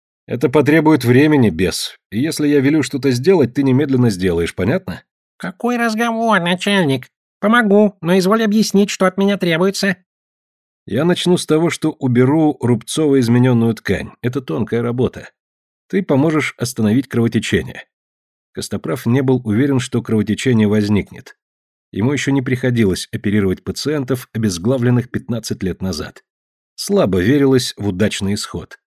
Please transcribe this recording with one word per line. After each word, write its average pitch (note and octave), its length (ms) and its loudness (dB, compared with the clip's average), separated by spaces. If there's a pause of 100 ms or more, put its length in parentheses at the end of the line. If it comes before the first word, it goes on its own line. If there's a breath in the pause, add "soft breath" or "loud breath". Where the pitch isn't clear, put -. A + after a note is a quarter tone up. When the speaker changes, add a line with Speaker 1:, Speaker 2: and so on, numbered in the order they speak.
(260)
Speaker 1:
"Это A#2+ 220 -4
потребует D3+ 560 4
времени, B2+ 460 4
бес, E2+ 480 -4 (140)
и G2+ 80 -4
если D3+ 280 -2
я D3 140 4
велю D3 200 2
что-то C3 300 -2
сделать, C3+ 420 2
ты C#3+ 100 -2
немедленно C3 460 2
сделаешь, F2 460 -2
понятно?" C#3 480 -4 (340)
Speaker 2:
"Какой A#3 400 -6
разговор, A3+ 600 0
начальник? F3 720 0 (320)
Помогу, G#3 580 2
но F3 180 0
изволь G3+ 260 2
объяснить, G#3 460 2
что - 160 -2
от F#3 120 -2
меня G3 200 0
требуется". F#3 600 -2 (880)
Speaker 1:
"Я B2 180 -2
начну F3 320 2
с - 100 -4
того, D#3+ 240 2
что D#3 220 -4
уберу C3+ 720 2
рубцово-измененную B2 1120 2
ткань. - 380 -6 (100)
Это B2+ 180 -4
тонкая B2 420 -4
работа. A#2+ 500 -4 (580)
Ты G3 140 -2
поможешь D3+ 540 0
остановить A#2+ 520 -2
кровотечение". A2 760 -2 (680)
Костоправ C3+ 520 -8
не A#2+ 160 2
был C3 220 0
уверен, B2+ 360 0
что A#2+ 220 -4
кровотечение A2 680 0
возникнет. G#2 640 -2 (580)
Ему A2 180 0
еще C#3 200 -2
не C#3 100 2
приходилось B2 720 0
оперировать G2+ 520 -2
пациентов, C3+ 720 -6
обезглавленных A#2+ 800 0
пятнадцать A2 500 -8
лет F2+ 220 -6
назад. F2 400 -8 (500)
Слабо A#2 480 0
верилось C3 560 2
в G2+ 120 -4
удачный G2 440 -2
исход. - 540 -10